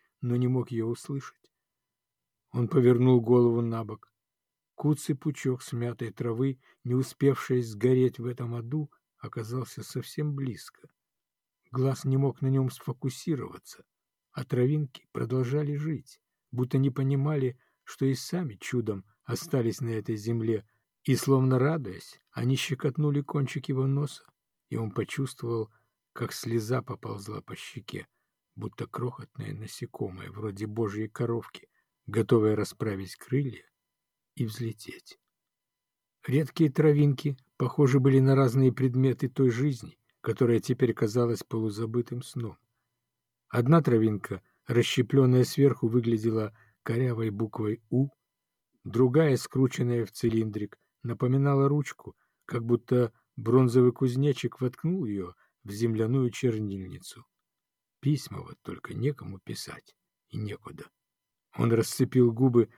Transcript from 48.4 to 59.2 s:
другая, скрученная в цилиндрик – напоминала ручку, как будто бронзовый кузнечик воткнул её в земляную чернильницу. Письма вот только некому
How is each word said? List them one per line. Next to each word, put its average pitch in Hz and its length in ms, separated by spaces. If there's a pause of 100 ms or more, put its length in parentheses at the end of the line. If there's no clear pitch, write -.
другая, 131 520
скрученная 123 680
в - 80
цилиндрик – 107 640 (240)
напоминала 139 680
ручку, - 480 (280)
как 120 200
будто 120 480 (240)
бронзовый 123 560
кузнечик 131 680
воткнул 156 460
её 98 280 (300)
в 104 60
земляную 113 600
чернильницу. 107 920 (760)
Письма 139 400
вот - 220
только - 320
некому 104 440